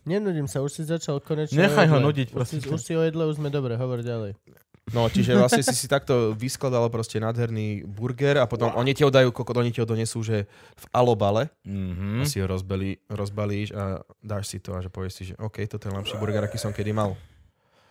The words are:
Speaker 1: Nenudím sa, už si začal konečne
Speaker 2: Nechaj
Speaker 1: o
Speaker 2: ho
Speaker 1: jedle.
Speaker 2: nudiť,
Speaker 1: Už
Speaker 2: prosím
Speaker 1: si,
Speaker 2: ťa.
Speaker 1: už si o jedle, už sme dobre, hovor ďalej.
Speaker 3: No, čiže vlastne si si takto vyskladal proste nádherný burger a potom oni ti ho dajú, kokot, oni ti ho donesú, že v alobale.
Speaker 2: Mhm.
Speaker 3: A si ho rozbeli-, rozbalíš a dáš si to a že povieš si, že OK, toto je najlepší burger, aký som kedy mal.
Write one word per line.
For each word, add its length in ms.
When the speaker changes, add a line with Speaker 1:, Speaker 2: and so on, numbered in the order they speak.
Speaker 1:
Nenudím 460
sa, 140
už 100
si 120
začal 360
konečne 400
Speaker 2:
Nechaj 260
Speaker 1:
o 60
Speaker 2:
ho 80
Speaker 1:
jedle. 80
Speaker 2:
nudiť, 220
Speaker 1:
Už 60
Speaker 2:
prosím 220
Speaker 1:
si, 80
Speaker 2:
ťa. 80
Speaker 1:
už 80
si 140
o 80
jedle, 200
už 140
sme 120
dobre, 260
hovor 260
ďalej. 320
Speaker 3:
No, 200
čiže 280
vlastne 260
si 140
si 100
takto 480
vyskladal 560
proste 300
nádherný 680
burger 520
a 80
potom 260
oni 220
ti 80
ho 80
dajú, 200
kokot, 260
oni 140
ti 120
ho 60
donesú, 340
že 240
v 160
alobale. 640
Speaker 2:
Mhm. 580
Speaker 3:
A 40
si 120
ho 100
rozbeli-, 500
rozbalíš 680
a 120
dáš 280
si 120
to 140
a 80
že 80
povieš 260
si, 120
že 100
OK, 300
toto 180
je 80
najlepší 240
burger, 260
aký 140
som 140
kedy 220
mal. 200